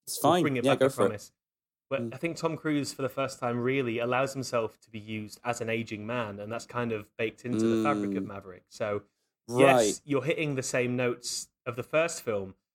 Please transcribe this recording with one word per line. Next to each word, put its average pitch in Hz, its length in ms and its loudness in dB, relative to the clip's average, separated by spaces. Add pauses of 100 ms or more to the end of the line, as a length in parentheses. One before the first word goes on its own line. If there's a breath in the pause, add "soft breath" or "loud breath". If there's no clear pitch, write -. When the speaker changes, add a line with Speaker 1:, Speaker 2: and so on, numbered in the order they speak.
Speaker 1:
It's - 200 -8
Speaker 2:
I'll 147 60 8
Speaker 1:
fine. 175 100 6
Speaker 2:
bring 143 160 2
it 120 80 2
Speaker 1:
Yeah, 135 80 6
Speaker 2:
back, 123 60 0
Speaker 1:
go 131 80 6
Speaker 2:
I - 20 6
Speaker 1:
for 123 140 0
it. - 20 4
Speaker 2:
promise. 101 260 -4 (580)
But 135 120 -2
Speaker 1:
Mm. 117 140 -6
Speaker 2:
I - 20 -12
think 170 180 -4
Tom 165 220 -4
Cruise, 147 340 -2
for - 100 -8
the 131 60 -2
first 135 320 -4
time, 120 220 -2
really 123 380 0
allows 123 340 0
himself 117 480 -2
to - 100 -20
be 113 80 -12
used 107 460 -8
as 120 160 -2
an 113 80 -4
aging 113 360 -2
man, 110 360 -4
and 107 100 -8
that's 113 140 -8
kind 120 260 -4
of 104 240 -6
baked 113 300 -4
into 113 200 2
the 113 160 4
fabric 101 360 0
of 98 60 -2
Speaker 1:
Mm. 101 40 -8
Speaker 2:
Maverick. 98 400 -14
So, 104 360 -4 (440)
Speaker 1:
Right. 127 380 8
Speaker 2:
yes, 98 180 0
you're 135 220 -2
hitting 151 300 0
the 127 80 -2
same 123 340 0
notes - 500 -2 (180)
of 120 120 -6
the 123 60 -4
first 165 380 0
film, 98 340 -4 (200)